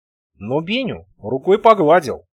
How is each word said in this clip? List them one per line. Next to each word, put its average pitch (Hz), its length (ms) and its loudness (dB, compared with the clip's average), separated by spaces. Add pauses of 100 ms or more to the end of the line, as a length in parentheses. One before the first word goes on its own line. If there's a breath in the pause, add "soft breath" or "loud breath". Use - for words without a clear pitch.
(360)
Но 123 260 -6
Беню 220 460 -8 (100)
рукой 135 420 -2
погладил. 160 680 2 (120)